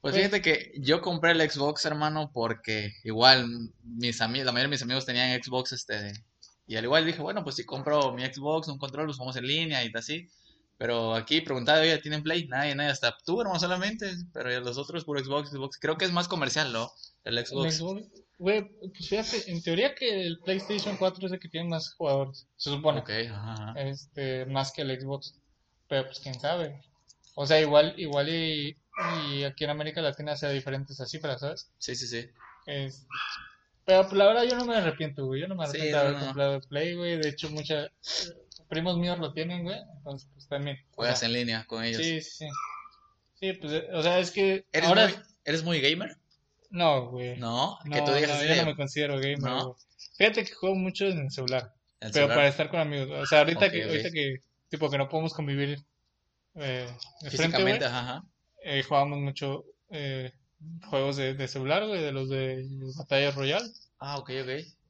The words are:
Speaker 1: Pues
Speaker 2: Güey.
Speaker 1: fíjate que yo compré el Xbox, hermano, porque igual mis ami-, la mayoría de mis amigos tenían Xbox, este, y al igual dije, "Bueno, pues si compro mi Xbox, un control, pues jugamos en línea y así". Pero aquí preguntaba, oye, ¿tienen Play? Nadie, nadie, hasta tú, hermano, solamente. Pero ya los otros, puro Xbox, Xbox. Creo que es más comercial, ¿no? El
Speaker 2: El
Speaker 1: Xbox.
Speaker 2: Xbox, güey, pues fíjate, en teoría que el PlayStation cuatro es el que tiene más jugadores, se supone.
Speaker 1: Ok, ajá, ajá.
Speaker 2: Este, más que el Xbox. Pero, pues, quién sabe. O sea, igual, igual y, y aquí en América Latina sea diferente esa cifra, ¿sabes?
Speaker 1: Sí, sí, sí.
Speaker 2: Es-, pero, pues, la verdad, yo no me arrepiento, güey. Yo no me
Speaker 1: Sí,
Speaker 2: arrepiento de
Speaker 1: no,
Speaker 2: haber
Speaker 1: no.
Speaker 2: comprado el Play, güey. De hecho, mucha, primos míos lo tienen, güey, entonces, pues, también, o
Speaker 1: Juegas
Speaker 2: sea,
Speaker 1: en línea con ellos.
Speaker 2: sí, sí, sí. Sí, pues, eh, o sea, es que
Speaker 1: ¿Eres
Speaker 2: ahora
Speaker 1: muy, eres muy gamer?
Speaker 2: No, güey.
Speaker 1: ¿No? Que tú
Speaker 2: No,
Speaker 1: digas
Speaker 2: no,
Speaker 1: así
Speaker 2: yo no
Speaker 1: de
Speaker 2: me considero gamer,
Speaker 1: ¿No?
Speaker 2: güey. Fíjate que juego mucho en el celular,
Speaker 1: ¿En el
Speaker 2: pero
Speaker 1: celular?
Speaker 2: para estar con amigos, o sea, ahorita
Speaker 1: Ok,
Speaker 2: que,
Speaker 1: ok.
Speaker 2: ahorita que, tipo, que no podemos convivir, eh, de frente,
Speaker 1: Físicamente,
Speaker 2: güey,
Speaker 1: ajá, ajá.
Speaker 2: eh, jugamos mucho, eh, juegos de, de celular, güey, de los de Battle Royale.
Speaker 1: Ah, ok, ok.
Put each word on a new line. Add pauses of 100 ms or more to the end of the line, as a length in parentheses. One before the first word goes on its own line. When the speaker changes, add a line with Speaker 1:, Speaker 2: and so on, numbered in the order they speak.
Speaker 1:
Pues
Speaker 2:
Güey.
Speaker 1:
fíjate
que
yo
compré
el
Xbox,
hermano,
porque (140)
igual (340)
mis
ami-,
la
mayoría
de
mis
amigos
tenían
Xbox,
este, (560)
y
al
igual
dije,
"Bueno,
pues
si
compro
mi
Xbox,
un
control,
pues
jugamos
en
línea
y
así". (500)
Pero
aquí
preguntaba,
oye,
¿tienen
Play?
Nadie,
nadie,
hasta (100)
tú,
hermano,
solamente. (220)
Pero
ya
los
otros,
puro
Xbox,
Xbox.
Creo
que
es
más
comercial,
¿no? (320)
El
Speaker 2:
El
Speaker 1:
Xbox.
Speaker 2:
Xbox, (340)
güey, (100)
pues
fíjate,
en
teoría
que
el
PlayStation
cuatro
es
el
que
tiene
más
jugadores, (100)
se
supone.
Speaker 1:
Ok, (220)
ajá,
ajá.
Speaker 2:
Este,
más
que
el
Xbox. (480)
Pero,
pues,
quién
sabe. (540)
O
sea,
igual,
igual
y, (520)
y
aquí
en
América
Latina
sea
diferente
esa
cifra,
¿sabes?
Speaker 1:
Sí,
sí,
sí. (360)
Speaker 2:
Es-, (800)
pero,
pues,
la
verdad,
yo
no
me
arrepiento,
güey.
Yo
no
me
Speaker 1:
Sí,
Speaker 2:
arrepiento
de
Speaker 1:
no,
Speaker 2:
haber
Speaker 1:
no.
Speaker 2:
comprado
el
Play,
güey.
De
hecho,
mucha, (800)
primos
míos
lo
tienen,
güey, (200)
entonces,
pues,
también,
o
Speaker 1:
Juegas
Speaker 2:
sea,
Speaker 1:
en
línea
con
ellos.
Speaker 2:
sí,
sí,
sí. (920)
Sí,
pues,
eh,
o
sea,
es
que
Speaker 1:
¿Eres
Speaker 2:
ahora
Speaker 1:
muy, (280)
eres
muy
gamer? (520)
Speaker 2:
No,
güey.
Speaker 1:
¿No? (140)
Que
tú
Speaker 2:
No,
Speaker 1:
digas
Speaker 2:
no,
Speaker 1:
así
Speaker 2:
yo
no
Speaker 1:
de
Speaker 2:
me
considero
gamer,
Speaker 1:
¿No?
Speaker 2:
güey. (420)
Fíjate
que
juego
mucho
en
el
celular, (260)
Speaker 1:
¿En
el
Speaker 2:
pero
Speaker 1:
celular?
Speaker 2:
para
estar
con
amigos,
o
sea,
ahorita
Speaker 1:
Ok,
Speaker 2:
que,
Speaker 1:
ok.
Speaker 2:
ahorita
que, (320)
tipo,
que
no
podemos
convivir, (720)
eh, (340)
de
frente,
Speaker 1:
Físicamente,
Speaker 2:
güey,
Speaker 1:
ajá,
ajá. (400)
Speaker 2:
eh,
jugamos
mucho, (240)
eh, (580)
juegos
de,
de
celular,
güey,
de
los
de (320)
Battle
Royale. (300)
Speaker 1:
Ah,
ok, (120)
ok. (400)